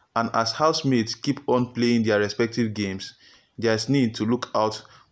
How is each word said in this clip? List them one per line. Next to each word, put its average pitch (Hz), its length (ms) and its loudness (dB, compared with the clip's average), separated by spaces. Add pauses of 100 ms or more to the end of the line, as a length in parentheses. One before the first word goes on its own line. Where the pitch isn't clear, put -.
(160)
and 117 160 0
as 113 200 0
housemates 139 600 0
keep - 320 -6
on 123 280 0
playing 120 300 2
their 107 140 2
respective 113 540 0
games, 98 420 -6 (440)
there's 110 320 0
need 127 240 2
to 107 100 -2
look 120 300 -2
out 107 280 0 (300)